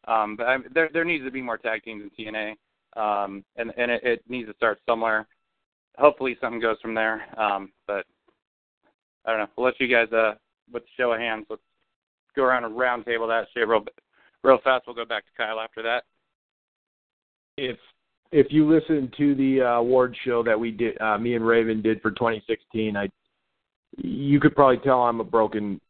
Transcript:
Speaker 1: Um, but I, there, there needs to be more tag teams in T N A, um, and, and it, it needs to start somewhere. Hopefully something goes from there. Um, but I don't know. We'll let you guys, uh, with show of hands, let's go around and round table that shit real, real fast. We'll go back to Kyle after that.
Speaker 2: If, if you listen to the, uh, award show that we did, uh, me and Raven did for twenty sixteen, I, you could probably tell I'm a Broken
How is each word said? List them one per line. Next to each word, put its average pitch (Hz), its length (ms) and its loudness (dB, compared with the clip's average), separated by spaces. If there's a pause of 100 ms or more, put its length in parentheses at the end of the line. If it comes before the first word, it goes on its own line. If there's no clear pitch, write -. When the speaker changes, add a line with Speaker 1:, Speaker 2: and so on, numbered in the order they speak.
Speaker 1:
Um, 107 300 0
but 117 100 -4
I, 131 100 2 (160)
there, 160 180 2
there 165 140 -2
needs 160 200 -4
to 131 60 -8
be 131 100 -10
more 117 160 -6
tag 110 260 -6
teams 110 180 -14
in 101 100 -16
T 110 160 -14
N 107 80 -10
A, - 640 -12
um, 101 440 -2 (140)
and, 117 200 -8
and 120 140 -2
it, 120 120 -2
it 120 260 -2
needs 120 180 -8
to 104 80 -16
start 110 320 0
somewhere. 113 400 0 (680)
Hopefully 135 420 4
something 117 220 -6
goes 113 200 0
from 113 140 -6
there. 110 320 -2 (120)
Um, 101 340 -2 (120)
but 101 200 -6 (1200)
I 113 60 -4
don't 110 100 -2
know. 101 60 -6 (100)
We'll 123 80 -2
let 127 140 -2
you 131 80 -2
guys, 117 260 2
uh, 110 220 2 (360)
with 120 120 -10 (140)
show 123 140 0
of 113 80 -2
hands, 113 300 -6
let's 110 120 -14 (760)
go 139 80 0
around 127 200 2
and 110 140 -8
round 123 280 -2
table 113 220 -4
that 113 260 -2
shit 117 140 -2
real, 110 180 2 (580)
real 131 200 8
fast. 131 240 0
We'll 123 80 -14
go 117 100 -8
back 110 200 -8
to - 120 -20
Kyle 110 220 -6
after 113 240 -12
that. 117 220 -4 (1500)
Speaker 2:
If, 127 200 -6 (540)
if 143 180 6
you 151 180 4
listen 151 500 2
to 143 180 2
the, 135 260 2
uh, 120 180 2
award 127 360 4 (100)
show 120 180 0
that 110 160 2
we 117 120 -2
did, 110 300 -4
uh, 107 160 0
me 120 180 -2
and 113 100 -2
Raven 113 360 2
did 110 200 0
for - 100 0
twenty 113 360 -2
sixteen, 110 480 -4
I, 101 140 -4 (880)
you 139 420 0
could 151 160 4
probably 131 220 6
tell 127 260 2
I'm 117 160 0
a 110 60 -4
Broken 107 540 0 (100)